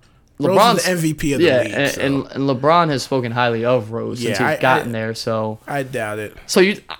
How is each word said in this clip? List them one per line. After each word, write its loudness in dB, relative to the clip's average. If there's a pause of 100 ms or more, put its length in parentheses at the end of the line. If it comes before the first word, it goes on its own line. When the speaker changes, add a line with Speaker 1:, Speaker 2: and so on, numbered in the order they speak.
(400)
Speaker 1:
LeBron's 2
Speaker 2:
Rose 6
is 0
the 0
M 0
V 0
P -2
of 0
the 4
Speaker 1:
Yeah, 4
Speaker 2:
league, -4
Speaker 1:
and, 0
Speaker 2:
so. -6
Speaker 1:
and, 0 (160)
and -2
LeBron 4
has -2
spoken -2
highly 0
of 0
Rose -6
since -2
Speaker 2:
Yeah, 0
Speaker 1:
he's 0
Speaker 2:
I, -14
Speaker 1:
gotten 2
Speaker 2:
I, -6
Speaker 1:
there, -6
so. -4
Speaker 2:
I -4
doubt -8
it. -10 (120)
Speaker 1:
So 2
you, 2 (180)